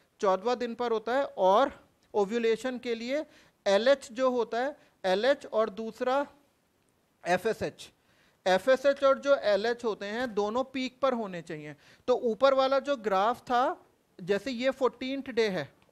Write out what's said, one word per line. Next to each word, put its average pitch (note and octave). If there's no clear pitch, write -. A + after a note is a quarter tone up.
चौदहवाँ G3
दिन A#3
पर A#3+
होता A3
है, C#4
और G3
ओव्यूलेशन A3+
के A#3+
लिए B3+
एलएच A#3
जो C4
होता A#3
है, C#4+
एलएच A3
और A3
दूसरा A#3
एफ़एसएच। F#3
एफ़एसएच C4
और C4+
जो C#4
एलएच A3
होते G3+
हैं, A3+
दोनों G#3
पीक C4
पर C4+
होने G3
चाहिए। D3+
तो B3
ऊपर B3+
वाला C4
जो C#4
ग्राफ G#3+
था, C4
जैसे G3+
ये B3+
फोर्टीन्थ C4
डे A3
है, F3